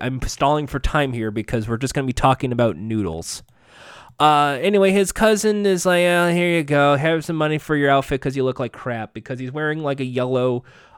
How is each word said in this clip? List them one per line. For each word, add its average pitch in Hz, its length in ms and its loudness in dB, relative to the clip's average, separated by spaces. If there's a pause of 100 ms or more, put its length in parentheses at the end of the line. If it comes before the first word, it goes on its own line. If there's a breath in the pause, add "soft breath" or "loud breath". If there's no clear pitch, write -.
I'm 127 180 -4
stalling 147 460 0
for 139 120 -6
time 139 360 0
here 110 160 -4
because 110 360 -4
we're 117 120 -2
just 131 160 -4
gonna 135 120 -2
be 123 60 -2
talking 131 400 0
about 117 240 0
noodles. 95 680 -6 (800 loud breath)
Uh, 147 400 4
anyway, 196 300 4
his 190 220 2
cousin 214 520 2
is 185 220 2
like, 175 180 4
"Oh, 175 260 2
here 175 280 2
you 160 40 0
go. 143 340 2
Have 160 280 0
some 170 120 -4
money 151 200 0
for 151 180 -4
your 143 140 2
outfit 139 320 2
'cause 135 160 -4
you 135 80 0
look 131 160 -2
like 120 140 -6
crap." 117 400 -8
Because 120 240 -10
he's 127 120 -10
wearing, 151 320 -4
like, 139 180 -4
a 135 40 -4
yellow, 127 580 0 (360 loud breath)